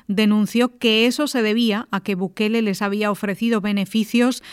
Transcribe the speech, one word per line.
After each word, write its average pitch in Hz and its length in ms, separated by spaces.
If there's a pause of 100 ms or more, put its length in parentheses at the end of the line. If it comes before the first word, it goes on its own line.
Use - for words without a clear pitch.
denunció 214 720
que 220 260
eso 254 220
se 240 160
debía 214 480
a 196 120
que 202 120
Bukele 214 480
les 196 180
había 208 300
ofrecido 208 500
beneficios 214 840 (100)